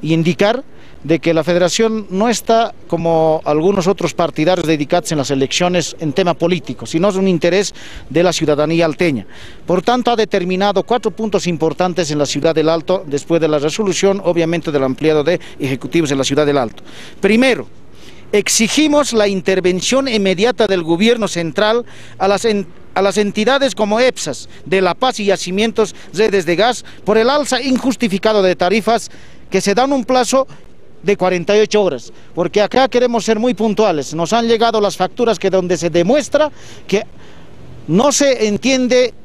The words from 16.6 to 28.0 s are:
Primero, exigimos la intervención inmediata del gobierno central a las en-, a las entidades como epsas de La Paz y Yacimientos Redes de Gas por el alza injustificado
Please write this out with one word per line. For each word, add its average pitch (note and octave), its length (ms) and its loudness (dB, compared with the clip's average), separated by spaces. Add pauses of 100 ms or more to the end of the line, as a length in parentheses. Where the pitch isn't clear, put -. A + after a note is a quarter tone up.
Primero, G#3+ 480 2 (640)
exigimos C#4 800 2
la G#3 160 4
intervención F#3+ 800 0
inmediata G#3+ 580 2
del F#3+ 160 0
gobierno G3+ 460 2
central G3+ 580 0 (320)
a F#3+ 80 0
las G3+ 180 2
en-, G#3 220 0 (280)
a F#3+ 80 2
las G3 160 2
entidades G#3+ 560 0
como G#3 260 0
epsas A#3+ 480 -2 (160)
de F#3 160 0
La F3 140 2
Paz B3+ 260 -2
y G3+ 60 -2
Yacimientos G3+ 680 0 (200)
Redes F#3+ 320 2
de E3+ 100 2
Gas A3+ 280 2 (200)
por G#3+ 140 2
el A3+ 100 4
alza C4 340 0
injustificado A3 800 0